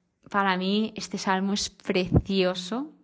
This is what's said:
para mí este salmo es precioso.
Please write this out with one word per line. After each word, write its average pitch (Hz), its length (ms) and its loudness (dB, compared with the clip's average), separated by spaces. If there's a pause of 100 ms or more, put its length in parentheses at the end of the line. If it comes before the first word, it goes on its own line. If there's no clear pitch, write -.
(320)
para 196 260 2
mí 202 380 0
este 202 240 -8
salmo 196 340 0
es - 160 -2
precioso. 190 1200 0 (120)